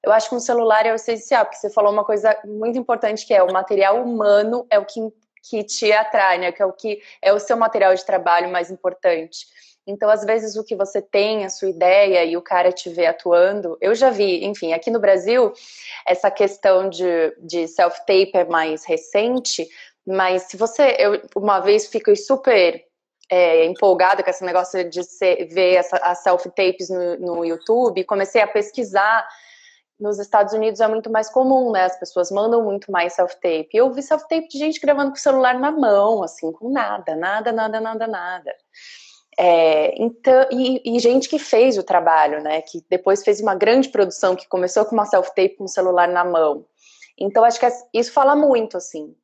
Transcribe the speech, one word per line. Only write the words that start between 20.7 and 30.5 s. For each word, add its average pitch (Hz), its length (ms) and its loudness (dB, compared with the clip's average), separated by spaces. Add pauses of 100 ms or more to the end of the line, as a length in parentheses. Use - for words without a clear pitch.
eu 208 200 2 (160)
uma 202 240 0
vez 208 280 2
fiquei 214 280 2
super, 208 640 2 (520)
é, 165 340 4
empolgada 185 560 2
com 190 80 -2
esse 185 160 -6
negócio 180 420 -2
de 175 160 -8
ser, 180 440 -2
ver 180 280 2
essa, 180 220 2
as 175 220 -2
self-tapes 180 680 -2
no, 175 280 -4
no 170 280 -6
YouTube, 190 580 -2
comecei 196 380 0
a 208 60 2
pesquisar. 208 800 -2 (720)
Nos 208 200 -6
Estados 202 340 0